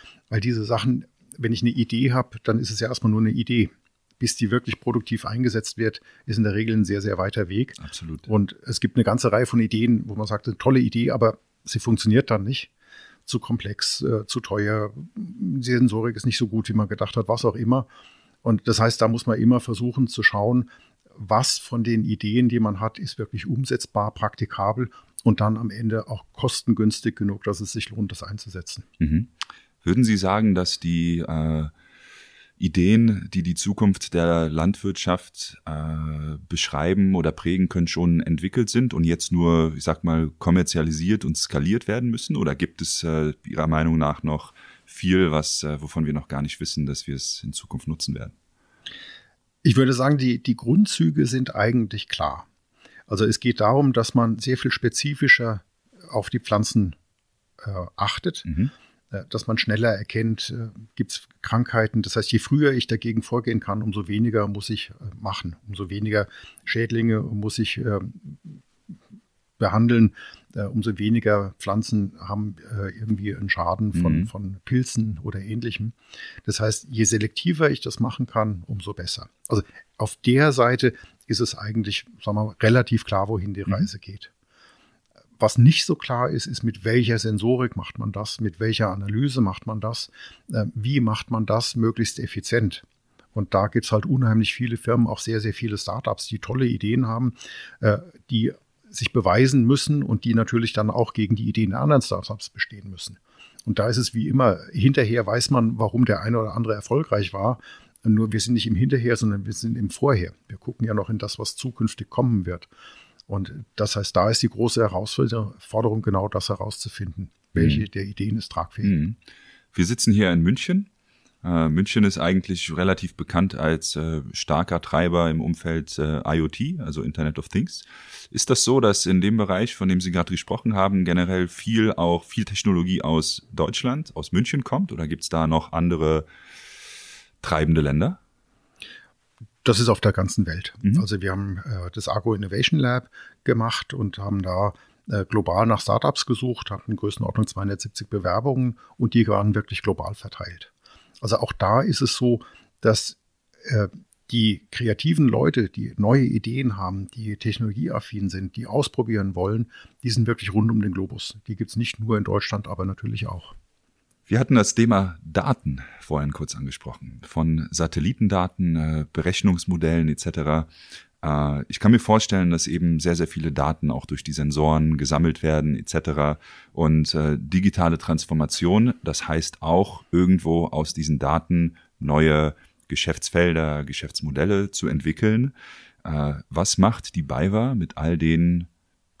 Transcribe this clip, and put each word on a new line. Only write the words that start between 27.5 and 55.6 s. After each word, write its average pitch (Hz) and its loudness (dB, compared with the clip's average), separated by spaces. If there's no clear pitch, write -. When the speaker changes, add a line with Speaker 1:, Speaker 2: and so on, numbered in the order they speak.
Speaker 1:
es 101 -10
sich - -8
lohnt, 104 -6
das 95 -12
einzusetzen. - -14
Speaker 2:
Mhm. 82 2
Würden 104 4
Sie 110 4
sagen, 98 2
dass 90 -2
die, 85 0
äh, 78 -2
Ideen, 98 4
die 185 0
die 87 -2
Zukunft - 0
der 85 2
Landwirtschaft, 90 -2
äh, 76 -6
beschreiben 92 2
oder 80 2
prägen 90 0
können, 87 0
schon 85 2
entwickelt 90 0
sind 123 0
und 82 0
jetzt 82 0
nur, 85 4
ich 69 -12
sag 80 -4
mal, 80 0
kommerzialisiert 85 0
und 80 -2
skaliert 87 -2
werden 120 -2
müssen? 113 -4
Oder 76 0
gibt - -6
es, - -6
äh, 78 0
Ihrer 78 -4
Meinung 80 2
nach 76 0
noch 76 -4
viel, 92 2
was, 76 -2
äh, 76 -6
wovon 76 -4
wir 73 -2
noch 73 -6
gar 69 -6
nicht 71 -6
wissen, 76 -4
dass 67 -8
wir 69 -6
es - -8
in - -10
Zukunft - -10
nutzen 78 -6
werden? 62 -12
Speaker 1:
Ich 117 6
würde 131 6
sagen, 135 2
die, 127 0
die 120 0
Grundzüge 156 2
sind 131 -4
eigentlich 110 0
klar. - -6
Also 107 0
es 110 0
geht 120 0
darum, 127 4
dass 117 0
man 113 4
sehr 127 -2
viel 127 -2
spezifischer 123 0